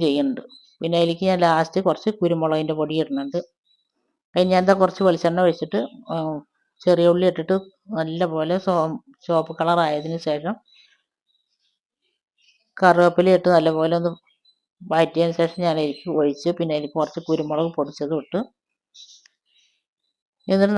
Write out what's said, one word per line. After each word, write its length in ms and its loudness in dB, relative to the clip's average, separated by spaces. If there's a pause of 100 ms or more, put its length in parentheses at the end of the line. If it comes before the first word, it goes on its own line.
ചെയ്യുന്നുണ്ട്. 360 -2 (380)
പിന്നെ 180 -4
അതിലേക്ക് 300 0
ഞാൻ 140 0
ലാസ്റ്റ് 420 0
കുറച്ച് 240 -2 (100)
കുരുമുളകിൻ്റെ 600 0
പൊടി 240 -4
ഇടുന്നുണ്ട്. 340 -6 (960)
അതിന് 180 2
ഞാൻ 120 4
എന്താ 180 4
കുറച്ച് 260 0
വെളിച്ചെണ്ണ 380 0
ഒഴിച്ചിട്ട്, 340 -2 (340)
ഉം, 240 -6 (460)
ചെറിയ 300 4
ഉള്ളി 180 2
ഇട്ടിട്ട് 240 -2 (420)
നല്ലപോലെ 580 -2 (100)
സോ-, 300 0 (300)
ചുവപ്പ് 340 -2
കളർ 260 2
ആയതിനു 420 -4
ശേഷം 280 -4 (2250)
കറിവേപ്പില 560 6
ഇട്ട് 200 2
നല്ലപോലെ 420 2
ഒന്ന് 120 -2 (800)
വഴറ്റിയതിന് 480 0
ശേഷം 260 -2
ഞാൻ 140 0
അതിലേക്ക് 300 -4 (100)
ഒഴിച്ച് 380 0
പിന്നെ 180 -2
അതിലേക്ക് 240 -6
കുറച്ച് 280 -4
കുരുമുളക് 500 -2
പൊടിച്ചതും 460 -4
ഇട്ട് 160 -6 (2000)
എന്നിട്ട് 260 2